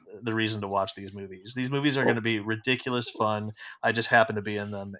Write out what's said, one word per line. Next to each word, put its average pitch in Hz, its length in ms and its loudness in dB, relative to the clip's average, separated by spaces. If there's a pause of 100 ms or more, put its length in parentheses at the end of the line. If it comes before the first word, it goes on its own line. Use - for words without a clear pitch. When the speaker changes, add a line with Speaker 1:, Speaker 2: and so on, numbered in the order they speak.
(220)
Speaker 1:
the 113 140 -2
reason 110 260 2
to 101 60 -4
watch 98 280 0
these 98 180 -12
movies. 98 420 -12
These 127 160 -2
movies 139 260 2
are 135 60 2
Speaker 2:
Oh. - 20 2
Speaker 1:
gonna 120 160 4
be 113 180 0
ridiculous 120 720 -2
fun. 107 440 -2 (280)
I 117 120 2
just 113 160 0
happen 113 260 8
to 104 60 -2
be 104 160 -4
in 104 140 -4
them, 98 280 -8